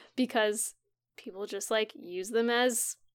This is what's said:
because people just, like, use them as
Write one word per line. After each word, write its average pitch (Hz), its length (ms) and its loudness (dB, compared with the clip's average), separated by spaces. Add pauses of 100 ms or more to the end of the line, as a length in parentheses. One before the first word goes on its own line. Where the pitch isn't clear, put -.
(160)
because 220 580 0 (420)
people 196 300 -12
just, - 240 -6
like, 220 240 2
use 185 360 -8
them 233 200 4
as 240 460 2 (180)